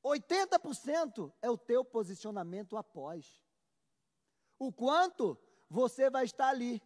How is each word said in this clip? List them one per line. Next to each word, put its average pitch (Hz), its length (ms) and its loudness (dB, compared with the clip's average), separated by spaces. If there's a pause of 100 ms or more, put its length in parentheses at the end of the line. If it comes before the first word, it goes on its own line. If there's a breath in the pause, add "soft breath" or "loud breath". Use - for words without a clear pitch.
Oitenta 349 580 2
por 302 120 -8
cento 247 680 -4
é 240 80 0
o 240 80 0
teu 254 260 2
posicionamento 202 920 -6
após. 156 680 -12 (1120)
O 262 140 -4
quanto 269 680 2 (320 soft breath)
você 254 400 2
vai 262 160 2
estar 262 260 0
ali. 240 360 -2